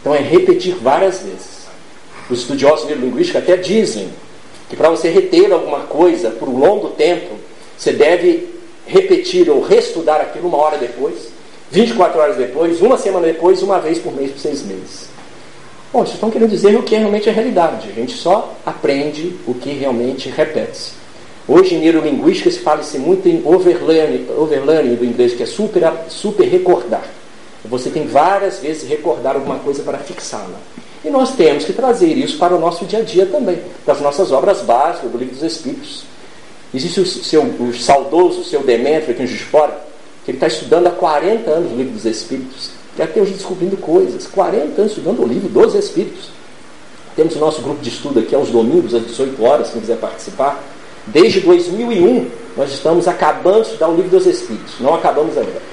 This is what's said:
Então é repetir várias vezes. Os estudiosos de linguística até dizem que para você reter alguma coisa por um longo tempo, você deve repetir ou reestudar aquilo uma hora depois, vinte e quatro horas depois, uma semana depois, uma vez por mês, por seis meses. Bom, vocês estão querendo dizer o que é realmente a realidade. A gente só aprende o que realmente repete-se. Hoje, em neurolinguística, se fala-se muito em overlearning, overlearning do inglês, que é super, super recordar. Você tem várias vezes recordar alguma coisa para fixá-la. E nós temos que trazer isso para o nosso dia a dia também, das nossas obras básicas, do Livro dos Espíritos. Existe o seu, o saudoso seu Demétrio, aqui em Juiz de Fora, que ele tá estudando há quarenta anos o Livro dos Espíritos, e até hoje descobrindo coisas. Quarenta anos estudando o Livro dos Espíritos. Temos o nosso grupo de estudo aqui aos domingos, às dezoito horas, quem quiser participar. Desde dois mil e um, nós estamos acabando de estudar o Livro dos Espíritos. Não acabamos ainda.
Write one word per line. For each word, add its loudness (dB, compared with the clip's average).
Então 0
é 2
repetir 4
várias 2
vezes. -14
Os -2
estudiosos 2
de -4
linguística -2
até 4
dizem -2
que -14
para 4
você 2
reter 4
alguma -2
coisa 2
por -8
um -2
longo 4
tempo, 0
você 0
deve 2
repetir 4
ou 4
reestudar 2
aquilo -6
uma 0
hora 2
depois, -6
vinte 4
e -6
quatro 2
horas 2
depois, 0
uma 4
semana 0
depois, 2
uma 0
vez -2
por -8
mês, -4
por -14
seis -6
meses. -14
Bom, 4
vocês -2
estão -2
querendo 2
dizer 4
o 2
que 0
é 2
realmente 2
a 2
realidade. 0
A -14
gente -6
só 0
aprende -4
o -2
que -8
realmente -4
repete-se. -4
Hoje, 6
em 0
neurolinguística, 2
se -6
fala-se -2
muito 2
em 2
overlearning, 2
overlearning 2
do -2
inglês, 2
que -6
é -4
super, 0
super 0
recordar. 0
Você -6
tem -4
várias 2
vezes -8
recordar -2
alguma -4
coisa -4
para -6
fixá-la. -12
E -4
nós 2
temos 4
que -4
trazer 2
isso -4
para 2
o 2
nosso -2
dia -2
a 0
dia 2
também, -2
das 0
nossas 0
obras 2
básicas, 0
do -8
Livro -6
dos -8
Espíritos. -8
Existe -4
o 2
seu, 0
o -2
saudoso 0
seu -2
Demétrio, 0
aqui -6
em -4
Juiz -6
de -12
Fora, 0
que -6
ele -8
tá 0
estudando 2
há 4
quarenta 0
anos 0
o -6
Livro -4
dos -12
Espíritos, -6
e 0
até -2
hoje 0
descobrindo -6
coisas. 0
Quarenta -2
anos 2
estudando -4
o 0
Livro -4
dos 4
Espíritos. -4
Temos 0
o -6
nosso 0
grupo -6
de -8
estudo -2
aqui -2
aos 0
domingos, 2
às 0
dezoito -4
horas, 2
quem -8
quiser -4
participar. -6
Desde 4
dois 4
mil -4
e 0
um, 2
nós -2
estamos 2
acabando 2
de -2
estudar -2
o 0
Livro 0
dos 4
Espíritos. -4
Não 2
acabamos 0
ainda. -4